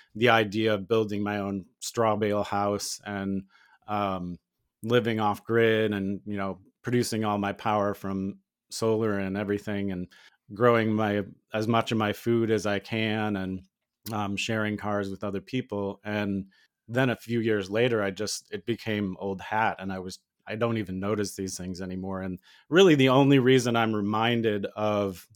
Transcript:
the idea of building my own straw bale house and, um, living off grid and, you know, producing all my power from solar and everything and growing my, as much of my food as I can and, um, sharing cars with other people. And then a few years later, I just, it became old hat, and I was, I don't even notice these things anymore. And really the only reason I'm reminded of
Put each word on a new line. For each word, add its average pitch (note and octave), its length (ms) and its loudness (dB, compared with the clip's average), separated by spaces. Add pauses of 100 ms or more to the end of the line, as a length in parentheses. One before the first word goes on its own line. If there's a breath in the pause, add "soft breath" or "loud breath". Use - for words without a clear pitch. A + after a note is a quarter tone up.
(140 soft breath)
the A#2 160 4
idea A2 420 4
of G2 160 -4
building G#2 340 0
my G#2 180 -2
own G2 260 -4 (140)
straw A2 360 0
bale G#2 260 2
house G2+ 640 -2
and, G2 380 -4 (440 soft breath)
um, F#2+ 520 -4 (440)
living A2+ 380 2
off G#2 240 0
grid A2 480 2
and, G2 320 -4
you G#2 140 -8
know, F#2+ 200 -6 (220)
producing A#2 440 -2
all G#2 120 0
my G2+ 160 -2
power G2+ 400 0
from G2 460 -8 (320)
solar A2 480 0
and F#2+ 180 -4
everything G2+ 560 -4
and F2+ 160 -8 (460 loud breath)
growing A2+ 380 4
my, G#2 300 0 (300)
as A2 160 -2
much A2+ 240 2
of A2+ 60 2
my G#2 160 0
food A#2 360 0
as G#2+ 140 0
I G2+ 140 0
can G#2+ 580 -2
and, F#2+ 240 -6 (500)
um, G#2 260 -4
sharing G#2+ 420 -2
cars G2+ 320 -2
with F#2+ 120 -12
other G2 200 -6
people. G2+ 600 -6
And G2+ 440 -4 (420 soft breath)
then B2 220 2
a A2 60 -2
few A#2 240 -4
years G#2 300 0
later, A2+ 320 2
I G2 80 0
just, G2 400 -6
it G2+ 160 -10
became G#2 520 -4
old F#2+ 220 -6
hat, G#2+ 380 0
and F#2+ 140 -8
I F#2+ 80 -6
was, F#2 180 -12 (280)
I G#2+ 100 -8
don't A2+ 220 0
even F#2 200 -6
notice G2+ 380 -2
these F#2+ 200 -6
things F2+ 240 -8
anymore. F#2 420 -8
And F#2 180 -8 (280 soft breath)
really E3+ 280 8
the C3 120 6
only C#3 300 8
reason A#2+ 380 6
I'm A2+ 180 2
reminded G#2+ 720 0 (100)
of G#2 600 -2